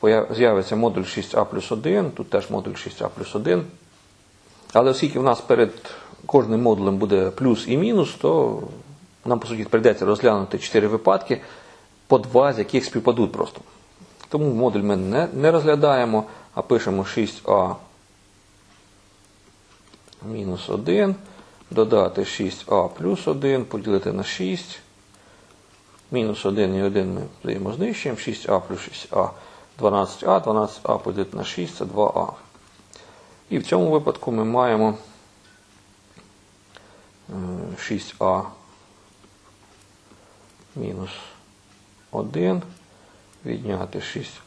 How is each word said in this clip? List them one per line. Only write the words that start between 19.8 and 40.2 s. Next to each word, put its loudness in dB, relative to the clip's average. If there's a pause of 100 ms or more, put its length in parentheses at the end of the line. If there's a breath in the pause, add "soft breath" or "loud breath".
мінус -8
один, 2 (560 loud breath)
додати 2
шість -4
а 4
плюс -2
один, 0
поділити -2
на -4
шість. -6 (1300 soft breath)
Мінус -2
один 2
і 0
один 0
ми -6 (200)
взаємознищуємо. -4
Шість -8
а 2
плюс -10
шість -16
а 0 (480 loud breath)
дванадцять 0
а, 4
дванадцять -2
а 0
поділити -6
на -6
шість -8
це -6
два 0
а. -2 (1160 loud breath)
І -2
в -6
цьому 2
випадку 0
ми 0
маємо, 2 (2250 loud breath)
е, -14 (460)
шість -8
а 0 (2250 soft breath)